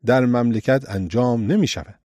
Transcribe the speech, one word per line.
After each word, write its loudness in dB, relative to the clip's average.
در 4
مملکت 0
انجام -2
نمی 2
شود. -8